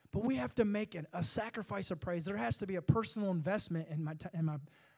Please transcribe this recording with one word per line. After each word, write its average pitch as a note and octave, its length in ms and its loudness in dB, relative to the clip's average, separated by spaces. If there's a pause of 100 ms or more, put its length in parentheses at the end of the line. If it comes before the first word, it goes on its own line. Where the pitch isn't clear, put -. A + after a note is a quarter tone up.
(120)
But G#3 120 2
we C4 120 4
have B3 180 0
to A3+ 100 6
make G#3 300 2
an, D#3+ 180 -4
a F3 100 0
sacrifice G#3 680 -2
of E3+ 100 -2
praise. F3 240 0
There G3+ 140 -2
has A#3 180 0
to G3+ 100 -4
be F#3+ 100 -2
a F3 40 0
personal G#3+ 520 2
investment E3+ 580 0
in D#3 120 -2
my D#3 120 -4
t-, D#3+ 180 -10
in D#3+ 140 0
my, D3+ 100 0 (420)